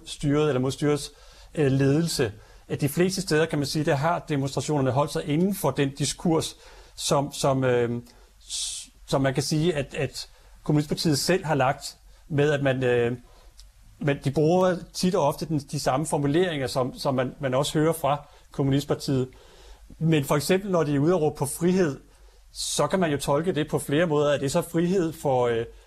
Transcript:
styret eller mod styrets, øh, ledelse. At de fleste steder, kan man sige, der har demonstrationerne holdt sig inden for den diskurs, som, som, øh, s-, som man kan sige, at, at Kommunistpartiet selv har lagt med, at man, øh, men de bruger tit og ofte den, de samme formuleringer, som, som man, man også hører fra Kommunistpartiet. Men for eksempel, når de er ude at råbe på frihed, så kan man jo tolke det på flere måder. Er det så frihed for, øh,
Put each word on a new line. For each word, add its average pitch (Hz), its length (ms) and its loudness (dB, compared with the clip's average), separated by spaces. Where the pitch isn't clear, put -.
styret 151 420 0
eller 127 120 2
mod 131 100 0
styrets, 147 400 -2
øh, 139 180 2
ledelse. 139 600 2
At - 120 -6
de 147 80 2
fleste 180 340 0
steder, 160 240 2
kan 165 120 -2
man 143 80 -2
sige, 151 180 -2
der 160 100 2
har 160 340 -2
demonstrationerne 139 640 0
holdt 143 220 0
sig 160 160 -4
inden 180 260 2
for 156 160 0
den 139 200 0
diskurs, - 640 -2
som, 143 360 -2
som, 135 320 0
øh, 120 260 2
s-, - 400 -8
som 139 160 0
man 135 120 2
kan 143 80 0
sige, 160 320 0
at, 143 200 -6
at - 340 -6
Kommunistpartiet 151 560 0
selv 185 260 0
har 151 100 -2
lagt 135 420 -2
med, 143 220 2
at 139 120 0
man, 131 200 0
øh, 123 340 2
men 143 260 0
de 139 60 0
bruger 170 460 2
tit 180 200 0
og 160 120 2
ofte 143 200 -2
den, 151 120 -2
de 139 220 -6
samme 147 260 0
formuleringer, 151 600 0
som, 131 320 -2
som 143 160 -2
man, 127 260 -2
man 131 140 -2
også 147 240 0
hører 156 140 4
fra 143 360 -2
Kommunistpartiet. 139 800 0
Men 156 260 2
for 151 120 2
eksempel, 190 340 0
når 170 120 2
de 147 120 0
er 139 40 2
ude 156 160 4
at 175 60 0
råbe 151 180 0
på 143 80 -2
frihed, 170 520 0
så - 340 -2
kan 190 140 0
man 165 100 2
jo 143 60 0
tolke 151 360 0
det 147 160 -2
på 151 100 -2
flere 156 280 0
måder. 147 240 2
Er 139 80 0
det 135 140 -2
så 170 100 0
frihed 170 500 0
for, 127 240 2
øh, 117 180 0